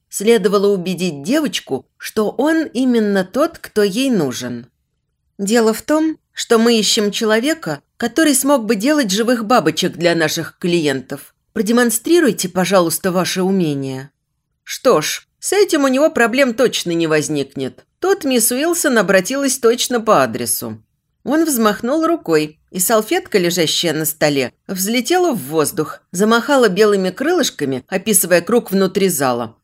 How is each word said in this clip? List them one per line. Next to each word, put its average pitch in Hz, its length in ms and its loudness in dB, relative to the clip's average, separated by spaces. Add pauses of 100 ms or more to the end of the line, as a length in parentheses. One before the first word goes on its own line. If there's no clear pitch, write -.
следовало 202 600 2
убедить 175 540 -2
девочку, 214 640 -4 (100)
что - 340 -4
он 311 340 0
именно 220 600 0
тот, 285 340 -2
кто - 240 -2
ей 214 280 0
нужен. 123 560 -4 (720)
"Дело 220 340 0
в 220 100 -6
том, 311 360 -2 (140)
что - 260 0
мы 226 200 4
ищем 208 320 0
человека, 220 720 -2 (160)
который 285 380 0
смог 262 320 0
бы 220 100 0
делать 262 340 0
живых 226 360 0
бабочек 180 460 0
для 170 220 0
наших 160 440 -4
клиентов. 147 760 -2 (180)
Продемонстрируйте, 233 960 2
пожалуйста, 180 640 0
ваше 180 300 -2
умение". 143 680 -2 (520)
Что - 380 2
ж, - 260 -6 (120)
с - 140 -6
этим 370 320 2
у 269 40 4
него 277 220 2
проблем 247 420 2
точно 185 380 0
не 170 160 0
возникнет. 139 800 -4 (140)
Тут 381 240 0
мисс 254 260 0
Уилсон 285 480 0
обратилась 208 600 0
точно 240 420 0
по 214 220 4
адресу. 117 600 -4 (440)
Он 311 180 0
взмахнул 247 600 0
рукой, 160 540 -2 (100)
и - 80 -8
салфетка, 220 600 0
лежащая 175 540 0
на 156 120 -4
столе, 143 480 -2 (160)
взлетела 247 640 0
в 226 60 -4
воздух, 151 640 -4 (120)
замахала 226 560 2
белыми 196 420 2
крылышками, 185 760 -2
описывая 185 540 0
круг 226 280 0
внутри 190 380 2
зала, 127 560 -2